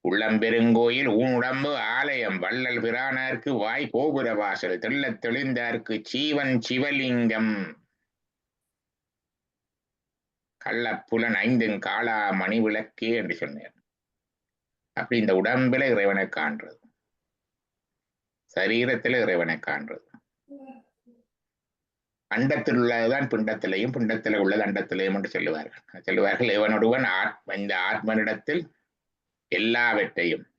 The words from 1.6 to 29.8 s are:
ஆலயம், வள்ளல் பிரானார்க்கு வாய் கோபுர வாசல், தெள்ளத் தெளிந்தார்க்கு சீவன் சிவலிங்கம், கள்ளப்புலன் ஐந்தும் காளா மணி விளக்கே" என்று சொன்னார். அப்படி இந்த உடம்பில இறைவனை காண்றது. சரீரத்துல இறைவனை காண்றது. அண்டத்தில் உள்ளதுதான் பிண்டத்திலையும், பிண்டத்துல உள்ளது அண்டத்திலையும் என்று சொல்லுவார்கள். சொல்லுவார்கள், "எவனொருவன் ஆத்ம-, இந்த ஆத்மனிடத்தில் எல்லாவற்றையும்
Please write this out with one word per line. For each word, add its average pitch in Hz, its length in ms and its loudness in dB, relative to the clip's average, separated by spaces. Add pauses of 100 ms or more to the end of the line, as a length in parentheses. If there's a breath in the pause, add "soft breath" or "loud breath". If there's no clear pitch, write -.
ஆலயம், 117 640 -2
வள்ளல் 120 420 -2
பிரானார்க்கு 131 720 -2
வாய் 123 380 -2
கோபுர 131 460 0
வாசல், 98 440 -2
தெள்ளத் 123 460 -4
தெளிந்தார்க்கு 120 880 -2
சீவன் 139 560 0
சிவலிங்கம், 117 1040 0 (3000)
கள்ளப்புலன் 113 680 -2
ஐந்தும் 107 440 2
காளா 104 560 -2
மணி 95 260 0
விளக்கே" 110 480 -2
என்று 113 260 -2
சொன்னார். 71 400 -10 (1160)
அப்படி 117 280 -2
இந்த 98 140 4
உடம்பில 127 560 2
இறைவனை 98 340 2
காண்றது. 76 540 -6 (1800)
சரீரத்துல 120 680 0
இறைவனை 95 360 0
காண்றது. - 500 -8 (2250)
அண்டத்தில் 127 440 2
உள்ளதுதான் 120 500 2
பிண்டத்திலையும், 110 640 -2
பிண்டத்துல 110 440 0
உள்ளது 101 260 2
அண்டத்திலையும் 98 520 0
என்று 98 140 -2
சொல்லுவார்கள். 82 760 -6
சொல்லுவார்கள், - 460 2
"எவனொருவன் 110 560 4
ஆத்ம-, 98 520 -2
இந்த 101 200 -4
ஆத்மனிடத்தில் 110 840 0 (840)
எல்லாவற்றையும் 104 960 0 (140)